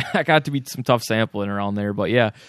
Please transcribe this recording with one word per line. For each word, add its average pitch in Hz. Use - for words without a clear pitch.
<laughs> -
I 175
got 156
to 151
be 139
some -
tough 120
sampling 107
around 101
there, 104
but 101
yeah. 117